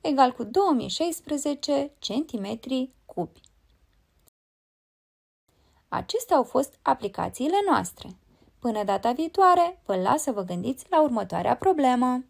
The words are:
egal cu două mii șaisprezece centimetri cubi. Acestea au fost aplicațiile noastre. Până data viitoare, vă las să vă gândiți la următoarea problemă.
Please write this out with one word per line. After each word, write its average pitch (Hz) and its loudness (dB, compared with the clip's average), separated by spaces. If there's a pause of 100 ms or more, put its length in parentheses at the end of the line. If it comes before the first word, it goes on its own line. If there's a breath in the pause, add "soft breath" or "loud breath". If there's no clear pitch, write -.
egal 269 2
cu 233 -8
două 339 2
mii 214 0
șaisprezece 285 -4
centimetri 247 -6 (140)
cubi. - -8 (2500)
Acestea 370 -2
au 262 4
fost 254 -2
aplicațiile 247 -2 (100)
noastre. 190 -2 (420 soft breath)
Până 214 -4
data 196 0
viitoare, 349 2
vă 196 -2
las 214 0
să 269 -4
vă 202 -4
gândiți 180 -6
la 311 4
următoarea 240 0
problemă. 254 2